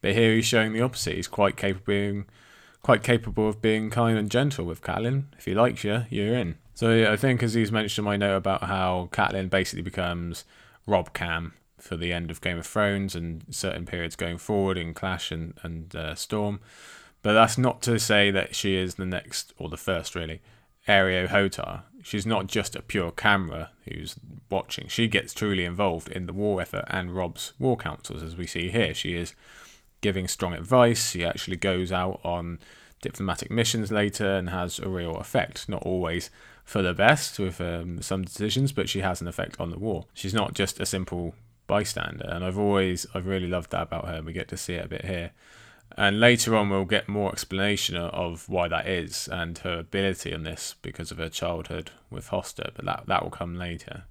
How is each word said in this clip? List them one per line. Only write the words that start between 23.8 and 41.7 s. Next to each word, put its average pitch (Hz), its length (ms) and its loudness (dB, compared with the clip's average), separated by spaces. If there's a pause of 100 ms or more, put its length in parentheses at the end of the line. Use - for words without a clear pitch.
who's - 300 -10 (340)
watching. - 380 -4
She 117 200 2
gets - 260 0
truly 98 300 0
involved 87 460 -2
in 90 160 -6
the 85 80 -8
war 101 280 0
effort - 260 -6
and 90 280 -4
Rob's 90 440 -4
war 131 180 2
councils, - 460 -8
as 80 120 -8
we 90 120 -6
see 85 220 -4
here. 98 240 2
She 87 220 -4
is 85 200 -4 (680)
giving 92 260 0
strong 87 260 -2
advice. 117 580 6
She 87 120 -2
actually 87 340 -2
goes 92 340 0
out 92 320 -2
on 87 360 -4 (420)
diplomatic - 500 -4
missions 110 400 0
later 104 440 2
and 90 140 0
has 90 300 -4
a 98 100 -4
real 87 280 -2
effect. - 520 -2
Not - 140 -4
always 87 460 -2 (340)
for - 180 -2
the 90 120 2
best 117 460 4
with, 92 220 -4
um, 85 400 -4
some 95 220 -2
decisions, 110 480 0
but - 180 -2
she 98 120 -2
has 92 200 -2
an 85 60 -6
effect - 320 -6
on 85 100 -4
the 85 100 -8
war. 110 340 -4
She's 95 200 -6
not 107 200 0
just - 260 -2
a - 60 -2
simple 87 500 -4 (320)
bystander, - 600 -2